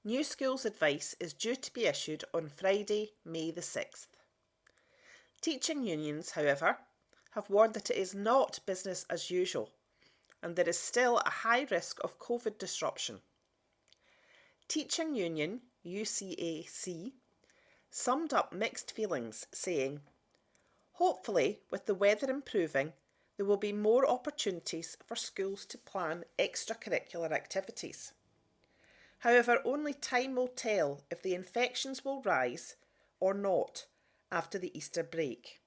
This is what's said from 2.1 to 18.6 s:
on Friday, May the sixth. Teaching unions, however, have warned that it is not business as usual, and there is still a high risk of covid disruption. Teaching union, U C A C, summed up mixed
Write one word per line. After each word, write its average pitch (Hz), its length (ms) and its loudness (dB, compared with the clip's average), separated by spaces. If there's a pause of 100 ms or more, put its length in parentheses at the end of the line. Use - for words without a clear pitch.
on 160 140 -2
Friday, 208 640 0 (120)
May 165 260 -4
the 165 120 -8
sixth. - 460 -8 (1300)
Teaching 294 440 -2
unions, 151 480 -4
however, 151 440 4 (540)
have - 180 -8
warned 214 260 6
that 214 140 -6
it - 80 0
is 190 180 -2
not 220 520 2
business 185 420 -4
as - 220 -4
usual, 180 400 0 (720)
and 170 120 -8
there 170 140 4
is 170 100 0
still 240 460 4
a - 60 2
high 240 400 2
risk - 340 0
of - 140 -8
covid 233 400 -4
disruption. - 640 -4 (1500)
Teaching 311 460 -2
union, 170 480 0 (200)
U 190 220 -6
C 190 340 -4
A 165 300 -4
C, 180 460 -8 (760)
summed 277 440 -2
up - 180 2
mixed - 400 -6